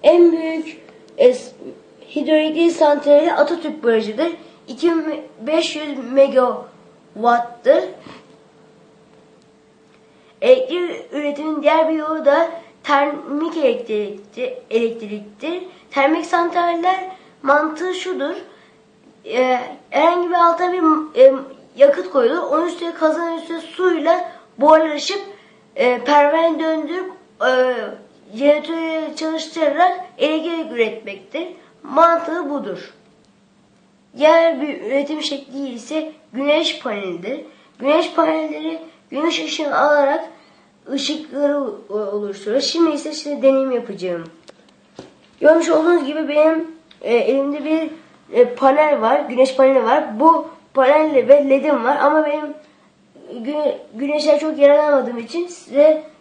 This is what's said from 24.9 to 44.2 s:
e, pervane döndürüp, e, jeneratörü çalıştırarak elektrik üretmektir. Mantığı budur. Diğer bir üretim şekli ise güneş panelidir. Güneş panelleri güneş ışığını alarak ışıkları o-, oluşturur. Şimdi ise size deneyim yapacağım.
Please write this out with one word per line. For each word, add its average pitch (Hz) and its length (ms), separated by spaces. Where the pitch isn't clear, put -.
e, 247 220
pervane 294 600
döndürüp, 320 520
e, 254 280
jeneratörü 311 840
çalıştırarak 320 840
elektrik 311 540
üretmektir. 226 760
Mantığı 330 680
budur. 202 440
Diğer 320 440
bir 294 200
üretim 285 420
şekli 269 460
ise 294 440
güneş 294 460
panelidir. 202 640
Güneş 311 360
panelleri 311 640
güneş 311 340
ışığını 294 340
alarak 294 460
ışıkları 285 680
o-, 196 60
oluşturur. 208 640
Şimdi 320 300
ise 294 220
size 285 300
deneyim 269 280
yapacağım. 180 600